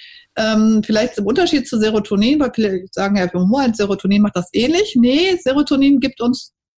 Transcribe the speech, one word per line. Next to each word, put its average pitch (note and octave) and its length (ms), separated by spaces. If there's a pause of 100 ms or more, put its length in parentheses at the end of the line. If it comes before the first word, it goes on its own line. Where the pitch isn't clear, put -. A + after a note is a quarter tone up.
(380)
Ähm, A3 440
vielleicht G#3+ 360
im G#3 80
Unterschied C#4+ 420
zu A#3+ 100
Serotonin, G#3+ 600
weil C4 160
viele F#3+ 360
sagen G3 260
ja, F3+ 80
wir F3+ 160
Humor, B3+ 320
Serotonin G3+ 480
macht G#3 160
das F3+ 160
ähnlich. E4+ 440
Nee, D4+ 460
Serotonin C#4 560
gibt C4+ 220
uns - 320 (240)